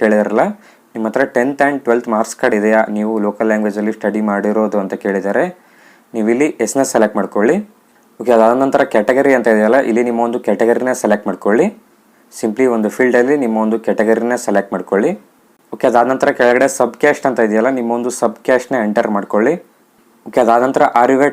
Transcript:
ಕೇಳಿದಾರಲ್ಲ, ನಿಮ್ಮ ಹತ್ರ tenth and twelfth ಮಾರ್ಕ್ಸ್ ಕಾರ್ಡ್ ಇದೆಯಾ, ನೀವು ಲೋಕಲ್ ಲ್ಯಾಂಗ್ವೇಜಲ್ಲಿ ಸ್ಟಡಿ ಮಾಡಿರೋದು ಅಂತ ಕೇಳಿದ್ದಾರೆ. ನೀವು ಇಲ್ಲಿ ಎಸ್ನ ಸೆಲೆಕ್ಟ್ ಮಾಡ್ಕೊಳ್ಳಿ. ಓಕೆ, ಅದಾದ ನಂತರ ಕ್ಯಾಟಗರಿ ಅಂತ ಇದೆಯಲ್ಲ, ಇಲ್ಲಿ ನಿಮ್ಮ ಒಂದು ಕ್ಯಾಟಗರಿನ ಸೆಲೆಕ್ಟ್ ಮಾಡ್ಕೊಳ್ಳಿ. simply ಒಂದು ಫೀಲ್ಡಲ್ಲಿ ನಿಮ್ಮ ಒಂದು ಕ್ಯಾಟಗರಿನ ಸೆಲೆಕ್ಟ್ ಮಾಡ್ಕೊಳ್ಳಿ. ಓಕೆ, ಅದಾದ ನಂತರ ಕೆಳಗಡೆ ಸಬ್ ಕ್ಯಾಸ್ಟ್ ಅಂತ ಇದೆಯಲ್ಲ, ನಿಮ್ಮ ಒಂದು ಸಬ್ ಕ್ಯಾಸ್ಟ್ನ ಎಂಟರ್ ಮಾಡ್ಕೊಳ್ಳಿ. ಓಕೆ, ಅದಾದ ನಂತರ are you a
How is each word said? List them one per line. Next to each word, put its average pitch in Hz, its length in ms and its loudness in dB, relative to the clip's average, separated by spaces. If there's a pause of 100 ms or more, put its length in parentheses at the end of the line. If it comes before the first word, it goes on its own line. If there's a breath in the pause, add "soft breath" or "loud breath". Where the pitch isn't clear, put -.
ಕೇಳಿದಾರಲ್ಲ, 107 440 2 (480 soft breath)
ನಿಮ್ಮ 110 160 -4
ಹತ್ರ 127 140 0 (140)
tenth 139 300 -2
and 143 200 -2
twelfth 120 260 0
ಮಾರ್ಕ್ಸ್ 110 280 -2
ಕಾರ್ಡ್ 123 180 0
ಇದೆಯಾ, 110 240 2 (140)
ನೀವು 107 140 -4 (140)
ಲೋಕಲ್ 104 260 -2
ಲ್ಯಾಂಗ್ವೇಜಲ್ಲಿ 107 460 -2
ಸ್ಟಡಿ 107 240 -4 (100)
ಮಾಡಿರೋದು 104 520 -2
ಅಂತ 98 100 -8 (100)
ಕೇಳಿದ್ದಾರೆ. 101 400 -2 (720 soft breath)
ನೀವು 110 180 -2
ಇಲ್ಲಿ 139 140 0 (180)
ಎಸ್ನ 135 180 0 (100)
ಸೆಲೆಕ್ಟ್ 110 260 0
ಮಾಡ್ಕೊಳ್ಳಿ. 107 380 0 (640 soft breath)
ಓಕೆ, 117 180 -2
ಅದಾದ 113 160 4 (100)
ನಂತರ 135 200 2 (100)
ಕ್ಯಾಟಗರಿ 131 440 2
ಅಂತ 117 180 0
ಇದೆಯಲ್ಲ, 110 240 2 (100)
ಇಲ್ಲಿ 117 200 0
ನಿಮ್ಮ 117 180 -2
ಒಂದು 117 180 -4
ಕ್ಯಾಟಗರಿನ 117 560 0
ಸೆಲೆಕ್ಟ್ 104 280 0
ಮಾಡ್ಕೊಳ್ಳಿ. 104 360 0 (720 soft breath)
simply 117 260 -2 (100)
ಒಂದು 107 200 -2
ಫೀಲ್ಡಲ್ಲಿ 123 480 2
ನಿಮ್ಮ 113 220 -2
ಒಂದು 110 120 -2 (100)
ಕ್ಯಾಟಗರಿನ 110 480 0 (100)
ಸೆಲೆಕ್ಟ್ 101 300 -2
ಮಾಡ್ಕೊಳ್ಳಿ. 123 360 0 (640)
ಓಕೆ, - 160 -4
ಅದಾದ 120 240 2
ನಂತರ 147 160 0 (100)
ಕೆಳಗಡೆ 123 280 4 (100)
ಸಬ್ 120 240 -2
ಕ್ಯಾಸ್ಟ್ 147 280 0
ಅಂತ 117 100 -4 (100)
ಇದೆಯಲ್ಲ, 110 200 2 (100)
ನಿಮ್ಮ 117 180 -4
ಒಂದು 120 220 -4
ಸಬ್ 110 280 -2
ಕ್ಯಾಸ್ಟ್ನ 127 300 0 (100)
ಎಂಟರ್ 110 300 0
ಮಾಡ್ಕೊಳ್ಳಿ. 104 360 0 (760)
ಓಕೆ, 113 160 -2
ಅದಾದ 117 220 4
ನಂತರ 135 180 2 (180)
are 123 120 4
you 131 140 2
a - 60 0